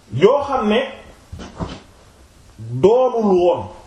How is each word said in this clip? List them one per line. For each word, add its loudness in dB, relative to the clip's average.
yoo 4
xam -2
ne 2
doonul 2
woon 0